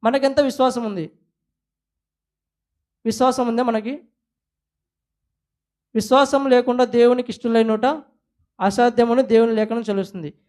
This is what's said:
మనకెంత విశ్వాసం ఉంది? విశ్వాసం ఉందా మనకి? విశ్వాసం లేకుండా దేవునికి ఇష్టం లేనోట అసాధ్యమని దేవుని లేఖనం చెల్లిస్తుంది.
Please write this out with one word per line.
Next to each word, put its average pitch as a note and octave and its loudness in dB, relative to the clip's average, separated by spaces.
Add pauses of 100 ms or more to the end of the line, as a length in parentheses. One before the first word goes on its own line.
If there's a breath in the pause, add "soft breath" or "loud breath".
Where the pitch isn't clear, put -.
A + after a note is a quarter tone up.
మనకెంత C4+ 0
విశ్వాసం B3+ 0
ఉంది? F#3+ -8 (1900)
విశ్వాసం B3 0
ఉందా A#3 -2
మనకి? A#3 -6 (1900)
విశ్వాసం C4+ 0
లేకుండా B3 2
దేవునికి A#3+ 2
ఇష్టం A3+ -6
లేనోట A3+ 0 (720)
అసాధ్యమని A#3 2
దేవుని A3+ 2
లేఖనం A3 -2
చెల్లిస్తుంది. G3 -8 (160)